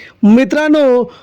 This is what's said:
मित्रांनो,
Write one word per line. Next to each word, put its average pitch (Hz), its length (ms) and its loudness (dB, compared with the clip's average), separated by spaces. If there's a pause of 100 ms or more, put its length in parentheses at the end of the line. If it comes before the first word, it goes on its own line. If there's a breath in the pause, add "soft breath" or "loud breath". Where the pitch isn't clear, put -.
(240 loud breath)
मित्रांनो, 262 880 0 (120)